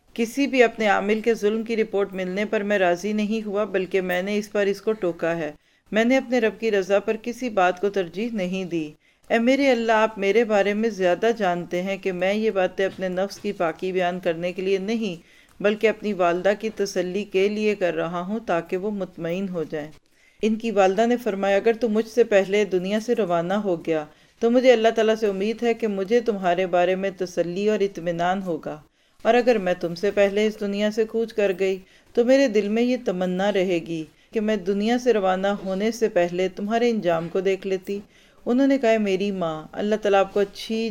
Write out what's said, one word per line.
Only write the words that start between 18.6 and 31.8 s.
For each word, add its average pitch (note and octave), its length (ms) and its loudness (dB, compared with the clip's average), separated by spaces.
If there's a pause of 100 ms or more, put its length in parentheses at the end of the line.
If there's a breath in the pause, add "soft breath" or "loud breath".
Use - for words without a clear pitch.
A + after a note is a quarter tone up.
वो F#3+ 160 -4
मुतमईन F#3 580 -6
हो E3+ 160 -4
जाए। D3+ 240 -8 (520 soft breath)
इनकी A3 300 0
वालदा F#3+ 340 4
ने A#3+ 120 4
फरमाया, G3 400 0
"अगर A3 180 2
तू A#3 140 -2
मुझसे A3+ 360 2
पहले G3 400 2
दुनिया F#3 340 -2
से A#3+ 160 0
रवाना F3 420 0
हो G3 200 0
गया, D3+ 280 -2 (360 soft breath)
तो A#3 80 4
मुझे B3 200 6
अल्लाह A3+ 220 6
ताला A3 220 2
से A3 140 0
उम्मीद G3+ 340 -2
है A#3 120 2
कि A3+ 140 -4
मुझे G3 340 0
तुम्हारे F#3+ 460 0
बारे F3+ 280 4
में G3 200 -2
तसल्ली F3+ 520 -2
और G#3+ 140 2
इत्मीनान F3+ 600 -2
होगा, D3+ 400 -8 (420)
और A3+ 100 4
अगर A#3+ 260 4
मैं F3+ 160 0
तुमसे F3 360 -2
पहले G3+ 340 2
इस G#3+ 140 -2
दुनिया G3+ 300 -2
से G#3+ 160 0
कूच A3+ 280 -4
कर G3+ 200 2
गई, F#3+ 220 0 (380 soft breath)